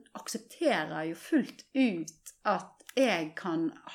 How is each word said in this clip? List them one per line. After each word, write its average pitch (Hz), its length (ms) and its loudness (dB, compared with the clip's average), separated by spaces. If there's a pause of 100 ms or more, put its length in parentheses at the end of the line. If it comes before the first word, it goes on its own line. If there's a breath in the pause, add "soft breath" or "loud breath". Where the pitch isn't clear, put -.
(140)
aksepterer 165 920 -2
jo 165 100 -6
fullt - 500 0 (100)
ut 202 560 0 (140)
at 196 320 -2 (180)
jeg 175 400 2
kan 165 320 -2 (280)